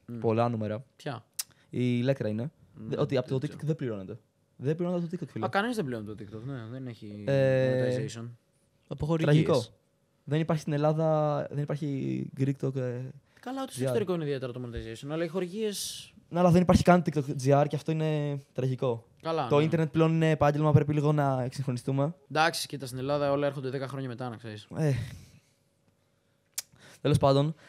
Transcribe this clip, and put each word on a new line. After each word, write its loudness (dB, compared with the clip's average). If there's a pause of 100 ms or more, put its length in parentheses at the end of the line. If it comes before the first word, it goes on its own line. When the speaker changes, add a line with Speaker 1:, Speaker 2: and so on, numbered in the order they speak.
Speaker 1:
Μμ. -12
Speaker 2:
Πολλά 2
νούμερα. -4 (120)
Speaker 1:
Ποια; -10 (460)
Speaker 2:
Η 0
Λέκτρα 0
είναι. -4 (240)
Speaker 1:
Μμ, -14
Speaker 2:
Δε-, -2
ότι 0
από -2
το -2
Speaker 1:
δεν -4
Speaker 2:
TikTok -16
Speaker 1:
ξέρω. -10
Speaker 2:
δεν 0
πληρώνεται. -8 (380)
Δεν -2
πληρώνεται -2
από -8
το -10
TikTok, -8
φίλε. -6
Speaker 1:
Α, -2
κανείς -2
δεν -2
πληρώνει -8
το -10
TikTok, -14
ναι, -10
δεν -12
έχει -14
Speaker 2:
Ε, 2
Speaker 1:
monetization. -10 (600)
Speaker 3:
Αποχορηγίες. 2
Speaker 2:
Τραγικό. 2 (600)
Δεν 0
υπάρχει 0
στην -4
Ελλάδα, 2
δεν -4
υπάρχει -4
Greek -2
Talk, -4
ε, -4 (400)
Speaker 1:
Καλά, -8
ούτε -10
στο -10
Speaker 2:
G -
R. -2
Speaker 1:
εξωτερικό 0
είναι -4
ιδιαίτερα -4
το -10
monetization, -10
αλλά -2
οι -2
χορηγίες -6 (160)
Speaker 2:
Ναι, -2
αλλά 6
δεν 8
υπάρχει 6
καν 8
TikTok 0 (220)
G 6
R 2
και -4
αυτό -4
είναι -2 (120)
τραγικό. -2 (160)
Speaker 1:
Καλά, -2
Speaker 2:
Το 6
Speaker 1:
ναι. 6
Speaker 2:
ίντερνετ 2
πλέον 4
είναι 4
επάγγελμα, 4
πρέπει 6
λίγο 2
να 2
εξυγχρονιστούμε. -2 (160)
Speaker 1:
Εντάξει, 0
κοίτα, -10
στην -10
Ελλάδα 0
όλα 2
έρχονται -4
δέκα -6
χρόνια -8
μετά, -8
να -10
ξέρεις. -14 (100)
Speaker 2:
Ε. 2 (2000)
Τέλος 2
πάντων, 4 (140)